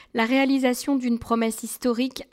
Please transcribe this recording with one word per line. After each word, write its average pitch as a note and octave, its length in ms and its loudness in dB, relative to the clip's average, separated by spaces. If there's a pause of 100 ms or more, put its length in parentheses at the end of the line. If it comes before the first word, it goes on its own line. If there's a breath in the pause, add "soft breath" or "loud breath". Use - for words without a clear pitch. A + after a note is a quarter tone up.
(140 loud breath)
la A3+ 120 0
réalisation C4 720 2
d'une A#3+ 220 0
promesse A3+ 440 -2
historique A#3 680 -2